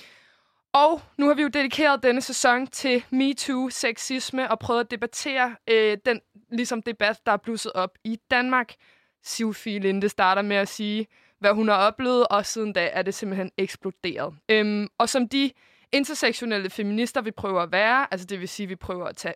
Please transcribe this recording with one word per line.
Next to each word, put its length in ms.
Og 300
nu 100
har 80
vi 80
jo 60
dedikeret 540
denne 180
sæson 460
til 440
MeToo, 600
sexisme 800
og 80
prøvet 220
at 100
debattere, 640
øh, 260
den, 140
ligesom, 300
debat, 340
der 60
er 40
blusset 360
op 180
i 140
Danmark. 420
Sivfie 540
Linde 300
starter 340
med 140
at 120
sige, 380
hvad 120
hun 160
har 80
oplevet, 540
og 160
siden 260
da 200
er 100
det 120
simpelthen 440
eksploderet. 760
Øhm, 400
og 100
som 200
de 220
intersektionelle 800
feminister, 500
vi 100
prøver 320
at 100
være, 380
altså 160
det 140
vil 80
sige, 180
vi 100
prøver 300
at 100
tage 200